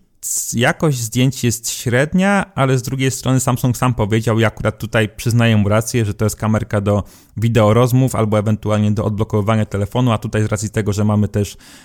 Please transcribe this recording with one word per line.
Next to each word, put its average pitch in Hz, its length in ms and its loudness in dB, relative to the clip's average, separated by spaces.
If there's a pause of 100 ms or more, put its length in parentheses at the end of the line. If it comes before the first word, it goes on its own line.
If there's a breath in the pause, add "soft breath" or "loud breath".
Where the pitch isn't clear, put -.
(220)
c-, - 380 -6
jakość 147 400 0
zdjęć 123 440 -2
jest - 260 -2
średnia, 185 880 0
ale 131 220 0
z 120 40 -4
drugiej 131 300 -4
strony 127 280 0
Samsung 123 380 0
sam 127 160 0
powiedział 110 460 0
i 110 60 4
akurat 107 320 -2
tutaj 110 320 -2
przyznaję 117 480 2
mu 101 120 2
rację, 110 360 0
że 101 80 -4
to 110 120 -2
jest 104 100 -2
kamerka 107 460 -2
do 101 220 0 (340 loud breath)
wideorozmów 117 800 4
albo 107 240 2
ewentualnie 104 520 0
do 104 140 -2
odblokowywania 107 600 0
telefonu, 117 460 -2
a 107 60 0
tutaj 107 260 -2
z - 20 -2
racji 104 240 -4
tego, 104 240 -2
że 104 100 -2
mamy 104 240 2
też, 104 300 -4 (280 loud breath)